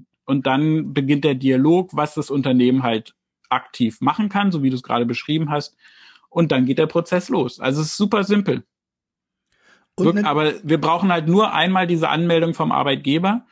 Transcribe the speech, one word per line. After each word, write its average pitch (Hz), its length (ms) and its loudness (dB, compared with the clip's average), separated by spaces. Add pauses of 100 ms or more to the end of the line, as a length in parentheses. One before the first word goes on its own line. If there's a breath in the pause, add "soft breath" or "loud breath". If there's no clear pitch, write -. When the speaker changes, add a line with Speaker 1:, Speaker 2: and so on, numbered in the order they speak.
(260)
Speaker 1:
und 135 220 -2
dann 147 460 0
beginnt 143 320 0
der 143 100 2
Dialog, 135 580 2
was 147 220 -2
das 151 160 -6
Unternehmen 131 500 2
halt 113 320 -4 (360)
aktiv - 520 -2
machen 190 280 0
kann, 202 220 0
so 151 120 -2
wie 135 80 2
du 131 40 -4
es 127 80 -8
gerade 120 220 -2
beschrieben 147 460 -4
hast. 147 240 -6 (540 soft breath)
Und - 220 0
dann 127 140 2
geht 131 140 0
der 156 80 2
Prozess 175 420 -2
los. 147 300 -4
Also 135 220 -2
es 156 80 -4
ist - 80 -8
super 202 260 0
simpel. 190 400 0 (1300 soft breath)
Speaker 2:
Und 180 120 -2
Speaker 1:
Wirk-, 170 80 2
Speaker 2:
nat- 208 100 0
Speaker 1:
aber 151 280 0 (100)
wir 151 180 0
brauchen 170 300 0
halt 165 160 0
nur 196 260 2
einmal 185 320 2
diese 160 240 0
Anmeldung 165 460 2
vom 156 160 -2
Arbeitgeber 143 800 0